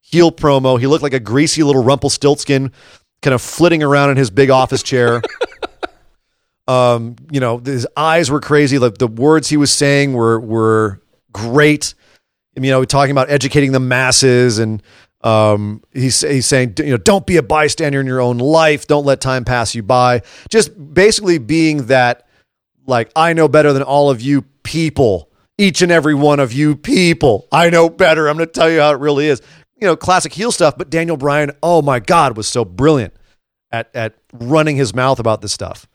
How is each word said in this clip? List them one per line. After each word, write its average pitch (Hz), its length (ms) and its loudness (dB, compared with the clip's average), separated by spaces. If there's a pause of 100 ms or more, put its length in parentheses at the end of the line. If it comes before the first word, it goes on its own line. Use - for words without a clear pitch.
heel 165 320 2
promo. 135 460 0
He 123 100 -2
looked 156 160 0
like 135 100 -4
a 131 60 -2
greasy 139 420 -2
little 135 220 2
Rumpelstiltskin 139 880 0 (500)
kind 135 120 0
of 120 60 -2
flitting 165 440 0
around 143 260 2
in 135 60 0
his 131 140 0
big 131 200 2
office 131 320 0
chair. 120 440 0
<laughs> - 60 -10 (1300)
Um, 120 500 0 (140)
you 143 100 -4
know, 120 180 -2
his 123 360 -6
eyes 160 360 0
were 143 100 -2
crazy. 143 380 2
Like, 120 180 0
the 127 100 -2
words 135 440 0
he 151 80 0
was 143 120 0
saying 143 440 0
were, 113 260 0
were 110 580 -2 (320)
great. 147 640 0 (640)
You 131 140 -4
know, 131 160 2
talking 139 240 0
about 135 200 0
educating 139 420 0
the 131 80 0
masses, 127 760 2
and, 110 240 -4 (400)
um, 107 600 0 (100)
he's, 131 300 -2
he's 139 240 -2
saying, 127 320 0
you 151 140 -4
know, 123 40 0
"Don't 196 300 0
be 180 100 0
a 156 60 2
bystander 147 580 -2
in 135 60 -4
your 127 160 -4
own 123 160 -2
life. 151 480 2
Don't 147 180 0
let 135 160 0
time 131 240 -4
pass 120 300 -2
you 117 80 -8
by." 123 400 0 (260)
Just 220 220 0 (240)
basically 196 420 2
being 151 520 -2
that, 123 380 0 (600)
like, 120 280 -2
"I 165 200 0
know 160 120 2
better 147 280 4
than 135 80 -2
all 143 260 0
of 120 140 -2
you 135 240 -2 (160)
people, 139 680 -2 (300)
each 190 240 2
and 175 100 2
every 156 220 2
one 147 260 2
of 120 140 -2
you 151 220 0
people. 170 760 0
I 170 160 4
know 165 220 4
better. 160 360 2
I'm 147 120 0
gonna 165 80 -2
tell 165 240 0
you 160 100 2
how 151 120 4
it 131 80 -2
really 147 260 0
is." 143 160 0 (360)
You 214 80 -4
know, 160 100 2
classic 165 360 -2
heel 220 180 -6
stuff, 160 280 0
but 170 100 -10
Daniel 165 300 -4
Bryan, 143 320 -2 (120)
oh 165 200 2
my 135 180 -2
God, 139 380 0
was 107 100 -8
so 120 160 -2
brilliant 117 480 0 (580)
at, 113 220 -8
at 113 220 -8 (180)
running 143 440 0
his 123 180 -2
mouth 127 240 0
about 113 240 -2
this 104 100 -8
stuff. - 420 -12